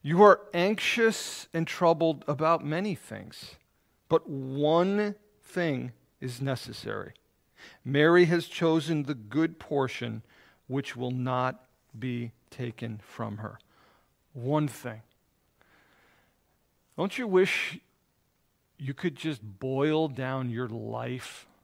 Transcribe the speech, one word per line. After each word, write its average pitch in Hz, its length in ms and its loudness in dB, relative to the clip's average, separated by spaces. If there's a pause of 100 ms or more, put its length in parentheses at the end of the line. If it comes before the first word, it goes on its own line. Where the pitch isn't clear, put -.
you 170 200 6
are 202 180 12 (120)
anxious 214 1000 0
and 165 120 0
troubled 165 600 2
about 156 380 2
many 170 300 -4
things, - 600 -14 (540)
but 160 200 2
one 165 880 0 (280)
thing 131 500 -4 (280)
is 123 200 -10
necessary. 110 760 -6 (680)
Mary 156 400 6
has 170 220 2
chosen 160 580 0
the 143 100 -4
good 135 460 -2
portion 120 600 -4 (440)
which 135 300 -6
will 123 160 -6
not 127 520 -2 (340)
be 120 340 -6 (180)
taken 117 480 -10
from 107 400 -10
her." 110 200 -10 (720)
One 143 360 -2
thing. 113 340 -12 (2000)
Don't 190 180 -4
you 254 100 -6
wish 185 520 2 (1000)
you 139 160 -8
could 165 220 -4
just 151 260 -6
boil 135 680 0
down 131 420 -4
your 117 180 -4
life 117 800 -8 (180)